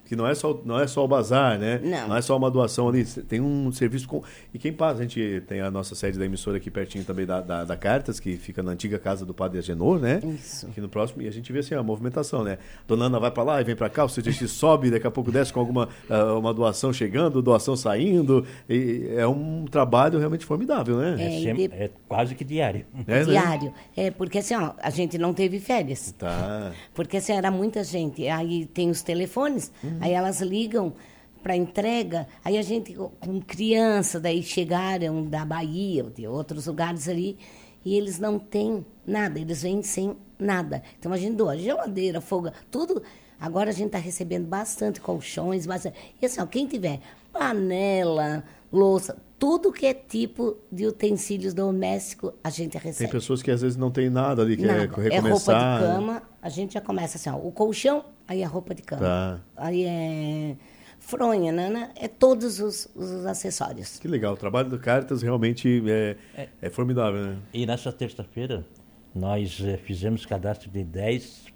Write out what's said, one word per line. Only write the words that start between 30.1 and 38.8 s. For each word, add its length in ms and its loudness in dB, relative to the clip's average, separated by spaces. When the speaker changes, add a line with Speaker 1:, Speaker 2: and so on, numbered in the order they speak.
Speaker 2:
elas 300 0
ligam 500 0
pra 140 0
entrega, 720 -2
aí 140 2
a 40 0
gente 300 -4
co-, 260 -8
com 220 -4
criança, 800 2
daí 220 2
chegaram 840 0
da 220 -2
Bahia, 560 -2
de 120 -10
outros 400 -6
lugares 420 -4
ali, 300 -2
e 100 2
eles 220 0
não 200 0
têm 460 -2